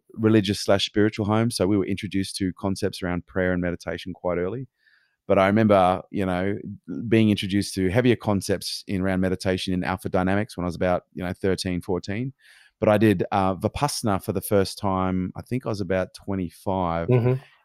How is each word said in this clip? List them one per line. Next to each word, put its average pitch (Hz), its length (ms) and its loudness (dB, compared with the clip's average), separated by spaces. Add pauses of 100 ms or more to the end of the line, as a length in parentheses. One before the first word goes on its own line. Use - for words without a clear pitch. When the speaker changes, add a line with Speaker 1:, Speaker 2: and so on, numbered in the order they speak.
(140)
Speaker 1:
religious 107 480 4
slash 98 240 2
spiritual 107 400 0
home. 113 260 0
So 92 160 0
we 104 100 2
were 92 80 0
introduced 98 520 -6
to 92 160 -2
concepts 98 500 -6
around 87 220 -4
prayer 92 260 -2
and 90 100 -2
meditation 87 520 -8
quite 87 240 -4
early. 104 300 -6 (580)
But 98 140 4
I 95 80 6
remember, 101 540 6 (100)
you 95 140 -2
know, 92 320 -2 (500)
being 110 220 6
introduced 98 460 0
to 92 140 0
heavier 120 280 4
concepts 98 680 -2
in 95 140 -2
around 92 200 0
meditation 92 520 -2
in 90 120 -2
alpha 92 240 -4
dynamics 95 480 -2
when 87 80 -4
I - 20 -2
was 82 80 -6
about, 90 280 0 (100)
you 92 100 -8
know, 90 80 -6
thirteen, 90 500 -2
fourteen. 101 520 -6 (480)
But 104 80 4
I 104 80 6
did, 101 340 6
uh, 95 240 2
Vipassana 104 640 -2
for 101 120 -6
the 92 80 -2
first 98 360 0
time, 92 600 -2
I - 40 -12
think - 240 -6
I 120 40 -4
was 104 100 -4
about 92 340 -2
twenty-five. 90 920 -4
Speaker 2:
Mm-hmm. 123 340 2 (240)